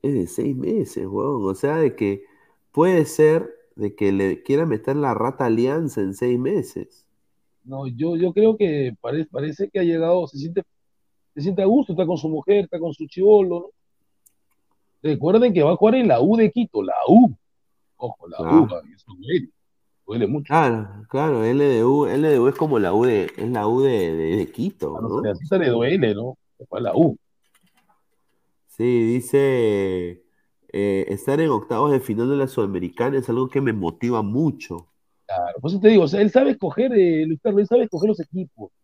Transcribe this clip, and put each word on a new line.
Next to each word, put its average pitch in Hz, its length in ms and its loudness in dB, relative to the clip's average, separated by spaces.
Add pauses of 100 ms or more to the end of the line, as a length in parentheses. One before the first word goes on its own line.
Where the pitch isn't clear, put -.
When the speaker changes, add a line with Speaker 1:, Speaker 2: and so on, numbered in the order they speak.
Speaker 1:
Es 143 120 -4
de 90 140 -2
seis 131 280 -4
meses, 151 520 -4
weón. 107 380 -4
O 95 80 -2
sea, 147 220 -2
de 151 200 0
que 101 280 -2 (480)
puede 165 340 2
ser 156 480 2 (220)
de 104 200 -6
que 98 160 0
le 98 320 0
quiera 147 220 0
meter 135 300 -2
la 143 180 0
rata 120 300 -2
a 123 40 0
Alianza 127 540 0
en 98 120 -4
seis 123 260 -2
meses. - 680 -6 (600)
Speaker 2:
No, 135 200 -12
yo, 147 300 -4
yo 170 160 0
creo 214 240 4
que 147 460 0
pare-, 147 240 -4
parece 151 440 -6
que 196 100 -4
ha 185 40 0
llegado, 170 440 0
se 139 100 -16
siente, 170 260 -6 (720)
se 147 60 -10
siente 190 200 -2
a 190 40 2
gusto, 233 260 4
está 165 140 0
con 165 120 -2
su 160 120 -6
mujer, 185 340 0
está 170 160 -8
con 160 140 -6
su 156 140 -10
chibolo, 190 520 4
¿no? 180 60 -12 (1400)
Recuerden 180 500 2
que 165 100 4
va 147 100 4
a - 20 2
jugar 220 200 4
en 240 120 2
la - 140 4
U 208 160 4
de 220 120 4
Quito, 214 320 -2
la 90 140 -2 (120)
U. 214 220 10 (680)
Ojo, 113 300 -14
la 87 100 -14
Speaker 1:
Claro. 87 440 2
Speaker 2:
U, 73 140 -20
eso - 220 -20
duele, 135 320 -6 (580)
duele 110 200 -2
mucho. 143 200 -6
Speaker 1:
Claro, 110 640 -2
claro, 135 340 -2
L 131 200 0
D 123 200 2
U, 139 220 2
L 135 220 0
D 143 120 4
U 123 80 4
es 139 80 0
como 147 240 0
la 92 140 0
U 110 100 2
de, 107 220 2 (120)
es 110 120 -6
la 110 180 -2
U 123 140 0
de, 101 340 0
de, 82 220 -2
de 92 140 -4
Quito, 80 460 -8
Speaker 2:
A - 40 -8
los - 100 -6
Speaker 1:
¿no? 117 80 -4
Speaker 2:
Aliancista 143 380 -4
le 156 120 0
duele, 120 460 0
¿no? 120 220 -10 (200)
Es - 100 -20
para - 160 -8
la 92 120 -4
U. 151 220 2 (1500)
Speaker 1:
Sí, 117 460 0
dice, 104 1120 0 (480)
eh, 98 380 -2
"Estar 139 320 -2
en 160 80 2
octavos 123 420 0
de 131 80 2
final 120 300 -2
de 143 80 -2
la 135 100 -2
Sudamericana 104 720 -4
es 127 120 -4
algo 127 200 -2
que 139 100 -4
me 120 140 -2
motiva 110 480 -4
mucho". 107 680 -4 (380)
Speaker 2:
Claro, 87 340 -6
por 135 100 -6
eso 190 100 -4
te 214 100 8
digo, 202 140 8
o 147 40 2
sea, 196 140 0
él 208 100 4
sabe 269 200 4
escoger, 240 420 -2
eh, 170 320 2
Luis 160 180 -6
Carlos, 202 180 2
él 202 60 -2
sabe 240 160 2
escoger 185 240 -2
los 208 140 -2
equipos. 165 500 -12 (120)